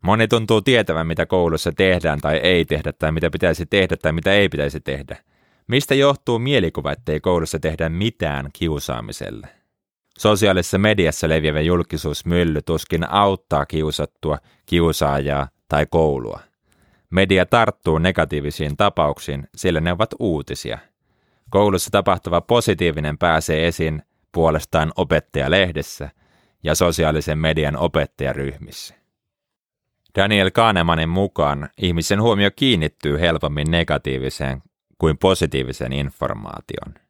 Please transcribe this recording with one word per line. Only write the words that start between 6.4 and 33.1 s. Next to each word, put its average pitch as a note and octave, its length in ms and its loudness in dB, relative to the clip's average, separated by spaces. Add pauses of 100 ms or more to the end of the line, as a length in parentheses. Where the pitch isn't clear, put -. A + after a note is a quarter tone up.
ettei D2+ 280 -6
koulussa E2 400 -2
tehdä D#2 300 -2
mitään D#2+ 640 -4
kiusaamiselle? A#1 960 -6 (680)
Sosiaalisessa G2 600 2
mediassa F#2+ 520 2
leviävä D#2 320 2
julkisuusmylly E2 1000 0
tuskin E2 480 -4
auttaa G2 560 0
kiusattua, D2+ 720 -4 (280)
kiusaajaa C#2+ 840 0 (220)
tai D2 200 2
koulua. C2+ 500 -2 (680)
Media F#2 360 4
tarttuu A2 520 2
negatiivisiin D2+ 800 -2
tapauksiin, D2 800 -2
sillä E2 260 0
ne F2 100 0
ovat F#2 180 -2 (100)
uutisia. D2 580 -4 (720)
Koulussa G2 420 2
tapahtuva F2 500 0
positiivinen E2 760 0
pääsee D#2+ 500 2
esiin D#2 340 -2 (300)
puolestaan D#2+ 640 0
opettajalehdessä D#2 1120 -2 (540)
ja D#2+ 120 0
sosiaalisen D#2+ 640 0
median D#2 400 0
opettajaryhmissä. C#2+ 1160 -6 (1200)
Daniel G2 360 2
Kahnemanin E2+ 580 2
mukaan D2+ 680 -2
ihmisen F2+ 440 0
huomio G2+ 340 2
kiinnittyy D#2 640 0